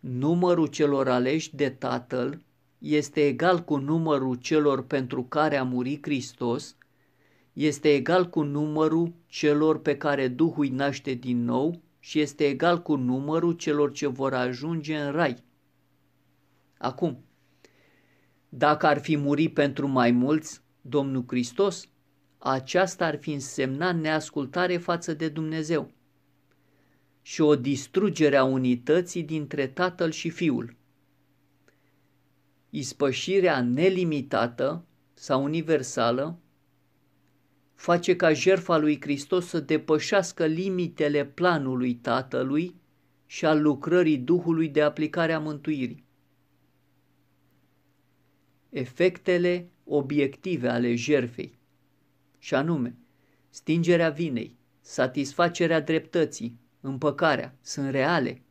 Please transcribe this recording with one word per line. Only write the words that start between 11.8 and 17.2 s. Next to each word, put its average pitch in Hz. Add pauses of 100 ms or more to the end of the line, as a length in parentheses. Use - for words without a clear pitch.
și 151
este 147
egal 165
cu 156
numărul 143
celor 147
ce 143
vor 131
ajunge 143
în 143
rai. 147 (1400)
Acum, 131 (1200)